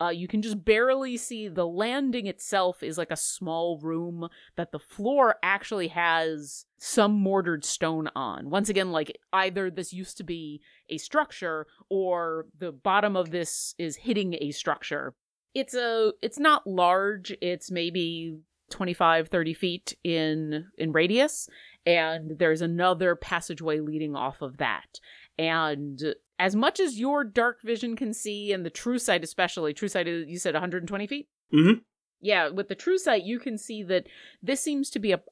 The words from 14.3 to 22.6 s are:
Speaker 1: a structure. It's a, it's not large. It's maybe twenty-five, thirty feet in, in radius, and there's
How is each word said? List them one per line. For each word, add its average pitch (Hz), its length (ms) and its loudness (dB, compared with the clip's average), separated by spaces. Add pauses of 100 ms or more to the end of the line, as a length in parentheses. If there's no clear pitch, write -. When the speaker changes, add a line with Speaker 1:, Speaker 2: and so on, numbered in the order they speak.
Speaker 1:
a 147 80 -2
structure. 147 640 -6 (400)
It's 269 220 -2
a, 226 380 2 (100)
it's 226 160 -4
not 302 260 4
large. 190 760 2
It's 175 280 -4
maybe 170 720 -4 (320)
twenty-five, 165 560 2
thirty 165 260 0
feet 180 400 -4 (100)
in, 156 640 0 (120)
in 156 160 -2
radius, 208 540 2 (380)
and 160 540 0
there's 160 220 4